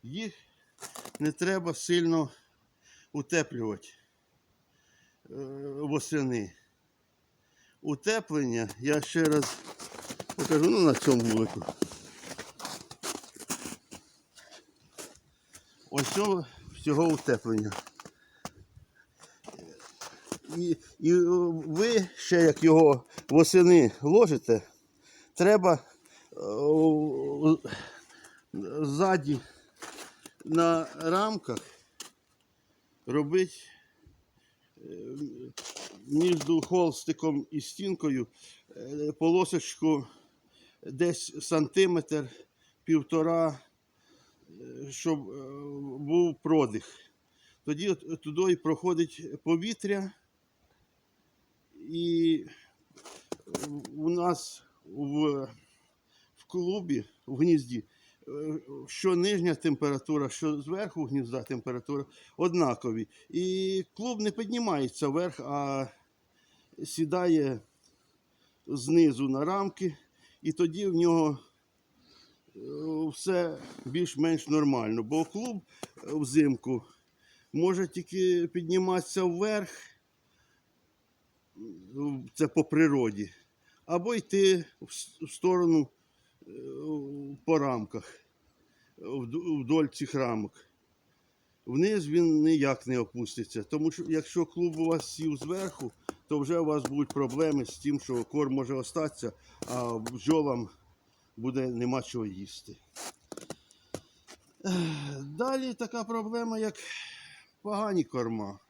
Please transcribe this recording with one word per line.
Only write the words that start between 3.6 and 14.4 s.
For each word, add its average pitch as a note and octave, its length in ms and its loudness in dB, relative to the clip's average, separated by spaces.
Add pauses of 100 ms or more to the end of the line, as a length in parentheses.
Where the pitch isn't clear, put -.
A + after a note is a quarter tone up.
е, - 40 -16 (460)
восени. C#3 760 -2 (1300)
Утеплення, C#3+ 880 -2 (100)
я D3 220 0
ще E3 220 0
раз D3+ 340 2 (800)
покажу, D#3 340 2
ну, A3 100 4
на D#3 140 6
цьому B2 280 4
вулику. A2+ 400 0 (4000)